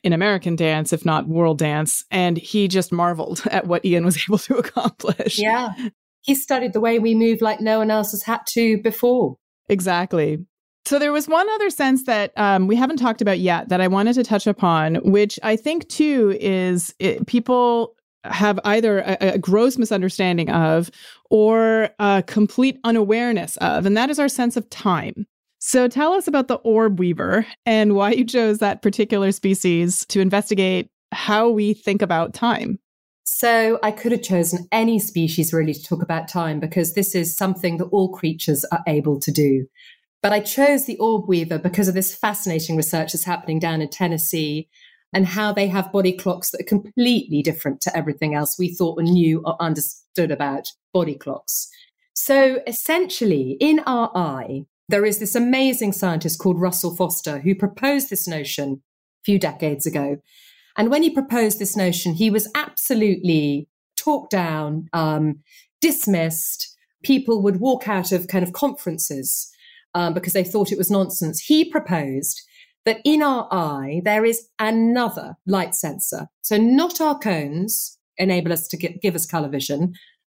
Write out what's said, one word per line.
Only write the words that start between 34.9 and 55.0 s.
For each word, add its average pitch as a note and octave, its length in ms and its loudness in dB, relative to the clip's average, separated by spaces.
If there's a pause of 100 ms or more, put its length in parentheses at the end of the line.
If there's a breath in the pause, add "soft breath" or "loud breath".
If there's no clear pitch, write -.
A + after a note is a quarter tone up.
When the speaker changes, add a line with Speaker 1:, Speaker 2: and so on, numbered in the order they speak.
Speaker 2:
species D#3+ 540 -2
really D#3 200 0
to C#3+ 80 -10
talk E3+ 220 -4
about E3 240 -6
time D#3+ 320 -4
because E3 360 -2
this G3 200 -2
is E3+ 220 -2
something F#3 400 -2
that F3+ 80 -2
all F#3 260 0
creatures D#3+ 600 -2
are E3+ 140 -4
able D3 340 0
to - 100 -4
do. C3+ 340 2 (560 soft breath)
But G3+ 120 2
I G#3 80 2
chose C4+ 440 2
the A3+ 120 -8
orb A3 320 0
weaver E3+ 280 0
because F3+ 300 0
of F#3 60 0
this F#3 200 -2
fascinating E3+ 640 -4
research D#3+ 380 -2
that's E3+ 100 -4
happening E3+ 360 -4
down D#3+ 220 -2
in D3+ 60 -4
Tennessee D#3+ 800 -4 (460 soft breath)
and F#3+ 120 4
how G#3 280 -2
they G3+ 140 0
have F#3+ 260 -2
body F#3 180 2
clocks F3+ 400 -6
that - 80 -10
are F#3 60 -8
completely G#3+ 760 0
different D3+ 420 -4
to F3 140 -4
everything D3+ 380 -4
else D3 240 -4
we F3+ 140 -2
thought E3 260 -2
or E3+ 40 0
knew E3+ 420 4
or E3 160 -2
understood D#3 680 -4
about C#3 440 -4 (200)
body D#3 220 -2
clocks. - 540 -8 (460 soft breath)
So C4+ 520 4
essentially, A3+ 960 0
in D4+ 240 4
our A#3+ 280 0
eye, C#3 520 -4 (240)
there G3+ 160 4